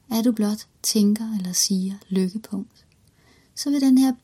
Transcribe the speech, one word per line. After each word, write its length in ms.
at 140
du 80
blot 360
tænker 560
eller 140
siger 420
lykkepunkt, 800
så 160
vil 100
den 180
her 140